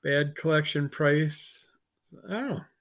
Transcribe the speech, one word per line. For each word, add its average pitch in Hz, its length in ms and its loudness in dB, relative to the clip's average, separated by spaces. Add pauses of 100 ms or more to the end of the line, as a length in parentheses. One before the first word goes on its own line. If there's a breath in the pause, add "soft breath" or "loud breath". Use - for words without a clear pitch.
bad 143 340 0
collection 151 520 0
price. 151 760 0 (640)
I 180 40 -6
don't 254 180 -4
know. 151 100 -4 (200)